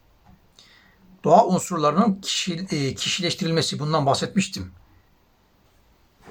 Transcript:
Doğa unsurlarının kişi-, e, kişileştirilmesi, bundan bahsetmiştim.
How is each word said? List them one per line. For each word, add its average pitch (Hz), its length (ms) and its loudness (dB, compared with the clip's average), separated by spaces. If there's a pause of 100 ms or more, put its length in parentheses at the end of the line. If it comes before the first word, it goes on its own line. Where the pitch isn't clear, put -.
(1200)
Doğa 175 220 6
unsurlarının 180 760 2
kişi-, 175 500 -6
e, 139 240 -2
kişileştirilmesi, 165 840 -2
bundan 151 280 0
bahsetmiştim. 127 680 -2 (1600)